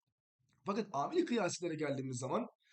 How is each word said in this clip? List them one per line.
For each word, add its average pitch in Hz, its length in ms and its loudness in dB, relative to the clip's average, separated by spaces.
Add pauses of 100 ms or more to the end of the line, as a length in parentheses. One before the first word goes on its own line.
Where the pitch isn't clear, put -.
(640)
Fakat 208 280 0
amili 170 320 2
kıyasilere 175 500 0
geldiğimiz 135 440 -2
zaman 147 300 0 (240)